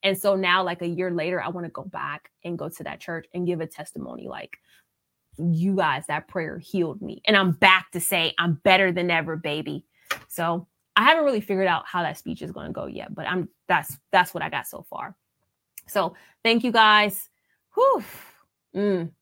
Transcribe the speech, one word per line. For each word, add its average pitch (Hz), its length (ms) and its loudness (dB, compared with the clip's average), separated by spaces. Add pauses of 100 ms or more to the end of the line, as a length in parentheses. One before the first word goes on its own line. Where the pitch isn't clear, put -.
And 196 120 2
so 196 200 2
now, 185 260 4
like, 180 200 -4
a 175 40 -4
year 175 240 -2
later, 175 320 -2
I 110 60 -4
wanna 175 220 -8
go - 120 -12
back 147 480 -10 (140)
and 170 120 -6
go 151 120 -6
to 165 160 -14
that 147 160 -10
church 165 340 -10
and 180 100 -4
give 175 160 -2
a 160 60 -6
testimony. - 640 -14
Like, - 300 -14 (800)
"You 170 380 0
guys, 156 320 0
that 151 220 -4
prayer 170 320 -6
healed 170 420 -4
me." - 240 -12
And 214 100 6
I'm 190 140 4
back 185 420 4
to 180 80 -4
say, 170 380 -2
"I'm 170 240 2
better 190 300 6
than 175 180 0
ever, 160 240 0
baby." 151 500 -6 (440)
So 170 400 -4 (260)
I 208 80 6
haven't 311 220 6
really 254 160 2
figured 190 260 0
out 170 180 0
how 180 180 -4
that 156 140 -4
speech - 260 -10
is 175 100 -10
gonna 78 180 -12
go - 160 -8
yet, - 260 -12
but 156 140 -10
I'm, 180 220 -4 (180)
that's, 156 320 -2 (140)
that's 180 220 4
what 160 100 -6
I 156 60 -6
got 151 180 -8
so - 140 -14
far. - 340 -12 (720)
So 180 260 -2 (300)
thank 233 180 4
you 247 80 0
guys. 208 580 4 (460)
Whew. 466 300 4 (720)
Mm. 185 340 0 (100)